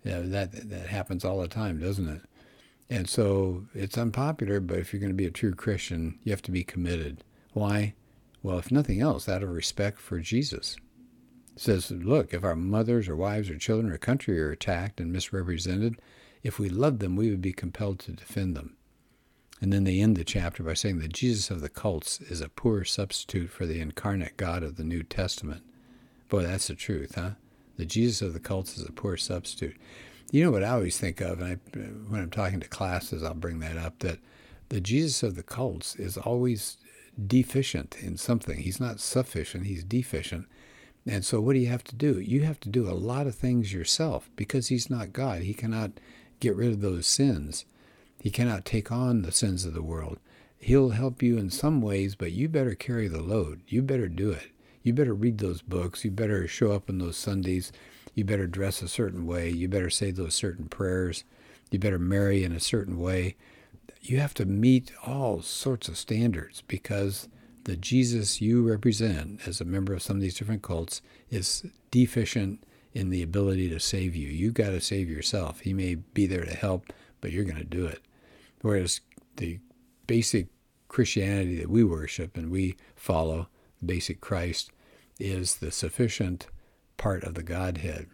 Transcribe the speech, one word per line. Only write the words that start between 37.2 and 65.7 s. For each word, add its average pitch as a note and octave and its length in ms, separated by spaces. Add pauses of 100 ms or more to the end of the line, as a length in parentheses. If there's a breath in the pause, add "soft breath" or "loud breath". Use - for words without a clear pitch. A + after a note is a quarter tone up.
deficient B2+ 760
in F2 160
something. G#2+ 440
He's F#2 200
not A#2 180
sufficient, F#2 680
he's F2+ 180
deficient. G#2+ 640 (600 loud breath)
And - 180
so A#2 160
what B2 120
do C3+ 60
you B2 100
have A#2+ 160
to - 100
do? B2+ 240
You A#2 260
have D#3 160
to G2+ 100
do A2 180
a F2 40
lot A#2 340
of B2 80
things A#2+ 380
yourself G2 640
because A#2+ 320
he's B2 200
not A2 240
God. A#2 300
He G2 100
cannot A2 480 (400 loud breath)
get G#2+ 160
rid A#2 160
of G#2 80
those F#2 260
sins. E2+ 600 (520 soft breath)
He G#2+ 120
cannot A2+ 340
take - 260
on A#2+ 320
the D#2+ 80
sins F#2 360
of D#2+ 80
the D#2+ 80
world. D#2+ 360 (380 loud breath)
He'll C3 340
help B2 320
you A#2+ 140
in G2 140
some D3 320
ways, G2 320
but F2 180
you B2+ 160
better C3+ 260
carry A#2 320
the E2+ 160
load. E2+ 460
You A#2 140
better C3 260
do F#2 220
it. - 200 (320 soft breath)
You A#2 120
better B2+ 200
read G#2+ 240
those F#2 240
books. F2 420
You G#2+ 60
better G2+ 380
show G#2+ 240
up G2+ 160
on F#2+ 100
those E2+ 180
Sundays. F#2 540 (440 loud breath)
You G#2+ 100
better G2 220
dress F#2 340
a E2+ 80
certain F2+ 380
way. E2+ 240
You F2 180
better F#2 220
say G2+ 200
those F2+ 240
certain D#2+ 340
prayers. F#2 560 (460 loud breath)
You G2+ 80
better F#2+ 200
marry G2 460
in E2+ 80
a E2 80
certain F#2+ 380
way. F#2 380 (640 loud breath)
You C3 200
have C#3+ 140
to G2+ 120
meet A#2+ 460 (120)
all B2+ 380
sorts - 460